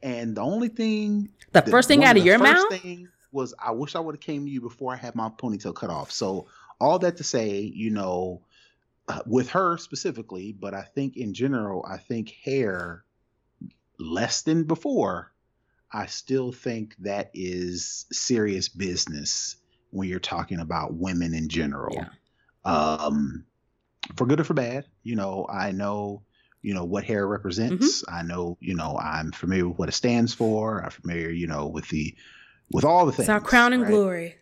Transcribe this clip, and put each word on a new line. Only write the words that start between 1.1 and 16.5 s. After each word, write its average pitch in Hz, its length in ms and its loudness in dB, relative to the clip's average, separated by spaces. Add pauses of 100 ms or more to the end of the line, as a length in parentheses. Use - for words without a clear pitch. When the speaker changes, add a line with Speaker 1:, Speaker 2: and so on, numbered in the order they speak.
Speaker 2:
The - 100 10
Speaker 1:
that - 80 2
Speaker 2:
first 240 200 6
thing 285 100 10
Speaker 1:
one 277 80 10
Speaker 2:
out 254 80 10
Speaker 1:
of - 60 10
Speaker 2:
of - 20 4
Speaker 1:
the 175 60 10
Speaker 2:
your 214 100 10
Speaker 1:
first 359 320 8
Speaker 2:
mouth? 185 100 -4
Speaker 1:
thing 180 280 -12 (240)
was, 131 260 -4
"I 120 120 -4
wish 131 240 -4
I 175 40 -2
would 160 160 -6
have 147 60 -16
came 143 240 -6
to 143 60 -6
you 131 100 -4
before 120 320 -8
I - 20 -8
had 120 180 -12
my 113 160 -2
ponytail 104 460 -6
cut 104 140 -6
off." 80 220 -8
So 95 360 -4 (320)
all 160 200 4
that 175 180 0
to 156 80 -14
say, 107 340 -2
you 107 300 -4
know, 92 520 -2 (680)
uh, - 160 -6
with 127 240 2
her 175 280 0
specifically, 110 760 -8
but 98 200 -10
I 98 100 -10
think 139 340 -4
in 110 160 -6
general, 107 520 -2
I 95 120 -10
think 113 320 -6 (160)
hair 92 580 -2 (960)
less 113 460 -4
than 160 200 2
before, 151 680 -2 (580)
I 104 140 -6
still 127 460 -2